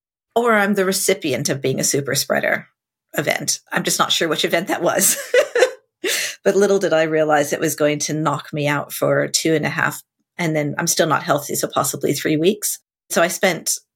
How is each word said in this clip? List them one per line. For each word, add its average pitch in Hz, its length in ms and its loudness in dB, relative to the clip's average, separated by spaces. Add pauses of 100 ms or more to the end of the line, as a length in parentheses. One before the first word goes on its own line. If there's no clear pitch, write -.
(360)
Or 233 180 2
I'm 202 200 2
the 190 100 2
recipient 185 640 0
of 135 140 -2
being 131 180 -2
a - 40 -2
super 139 300 -2
spreader - 540 -2 (480)
event. - 440 -2 (120)
I'm - 120 -2
just - 140 -2
not 165 140 0
sure 170 160 0
which 151 160 0
event 170 240 -2
that - 140 -2
was. - 400 2
<laughs> - 1200 -2
But 196 120 4
little 196 220 4
did 165 140 0
I 160 120 4
realize 151 500 2
it - 60 -4
was 151 140 0
going 147 260 0
to - 120 -4
knock 151 400 -2
me 147 160 -2
out 147 240 -2
for 143 360 0
two 160 260 0
and 151 100 0
a 151 60 -2
half, - 320 -2 (340)
and 170 180 -2
then 147 220 -2
I'm 170 100 -2
still 170 200 2
not 151 160 0
healthy, 147 320 -2
so - 140 -2
possibly - 440 -2
three 151 240 0
weeks. - 440 0 (280)
So 185 140 0
I 175 60 2
spent - 500 -2 (180)